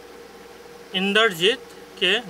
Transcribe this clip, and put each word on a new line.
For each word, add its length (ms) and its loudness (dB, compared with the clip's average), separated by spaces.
ইন্দ্রজিৎ 640 2
কে 120 2